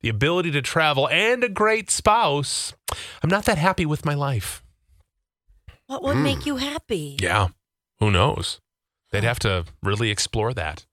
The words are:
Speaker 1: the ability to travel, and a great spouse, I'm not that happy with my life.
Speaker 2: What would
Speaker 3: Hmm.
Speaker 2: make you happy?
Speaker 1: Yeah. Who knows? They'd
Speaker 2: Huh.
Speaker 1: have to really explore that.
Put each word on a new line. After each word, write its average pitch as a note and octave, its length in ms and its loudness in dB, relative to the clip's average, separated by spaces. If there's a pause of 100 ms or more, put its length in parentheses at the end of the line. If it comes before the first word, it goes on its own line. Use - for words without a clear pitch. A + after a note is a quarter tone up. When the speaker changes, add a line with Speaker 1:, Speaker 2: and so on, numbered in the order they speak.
Speaker 1:
the A#2+ 80 0
ability D#3+ 420 0
to C#3+ 100 0
travel, D3 460 2
and A#3 380 2
a - 40 -2
great G#3+ 400 0
spouse, F3+ 840 2 (480)
I'm D3+ 80 0
not G3+ 160 2
that G#3+ 120 4
happy F#3 280 2
with D3+ 180 -2
my D3 100 0
life. C#3+ 480 -4 (1300)
Speaker 2:
What C4+ 160 -6
would C4+ 140 0
Speaker 3:
Hmm. D4 60 2
Speaker 2:
make C#4+ 220 0
you D4 120 -2
happy? A3 640 -6
Speaker 1:
Yeah. F#2 280 2 (500)
Who G#2+ 120 4
knows? - 480 2 (520)
They'd G2+ 120 -2
Speaker 2:
Huh. A2+ 60 2
Speaker 1:
have A#2+ 100 -2
to F#2 260 0 (160)
really G#2 280 0
explore G#2+ 440 -2
that. D#2+ 400 -8